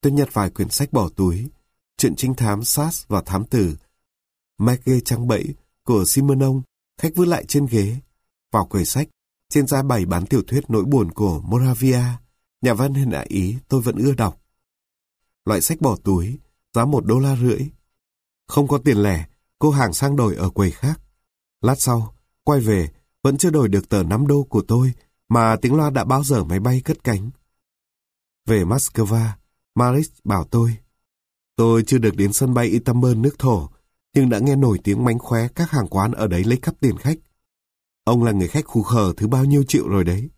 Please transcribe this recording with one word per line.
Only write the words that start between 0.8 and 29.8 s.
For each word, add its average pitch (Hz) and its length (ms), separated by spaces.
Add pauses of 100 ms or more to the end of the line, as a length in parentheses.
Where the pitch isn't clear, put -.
bỏ 104 160
túi, 98 400 (480)
truyện 110 180
trinh 131 180
thám 110 300
Sars 151 440
và 98 140
thám 98 240
tử 90 320 (800)
Maggie 127 480
Trăng 120 220
Bẫy 107 280 (280)
của 107 240
Simenon, 135 540 (360)
khách 160 180
vứt 175 100
lại 170 220
trên 143 180
ghế. 113 340 (520)
Vào 101 140
quầy 92 200
sách, 143 220 (420)
trên 143 180
giá 135 160
bày 120 220
bán 87 200
tiểu 120 220
thuyết 135 220
nỗi 110 160
buồn 117 260
của 87 300
Moravia, 123 600 (580)
nhà 123 120
văn 135 200
hiện 135 160
đại 71 200
Ý 95 280 (100)
tôi 135 140
vẫn 117 160
ưa 135 160
đọc. 113 280 (1040)
Loại 104 160
sách - 200
bỏ 120 220
túi, 98 360 (340)
giá 117 120
một 139 200
đô 117 140
la 139 160
rưỡi. 120 240 (880)
Không 143 200
có 139 100
tiền 123 260
lẻ, 85 240 (320)
cô 151 120
hàng 127 220
sang 139 220
đổi 117 200
ở 92 140
quầy 95 220
khác. 147 300 (600)
Lát 123 180
sau, 117 360 (280)
quay 147 160
về, 101 300 (340)
vẫn 135 140
chưa 175 120
đổi 147 200
được 98 200
tờ 98 140
năm 107 240
đô 143 160
của 110 240
tôi, 123 260 (360)
mà 113 320
tiếng 127 140
loa 151 140
đã 131 140
báo 127 200
giờ 135 200
máy 82 160
bay 123 220
cất - 220
cánh. 107 260 (1160)
Về 107 180
Moscow, 113 680 (460)
Maris 127 340 (140)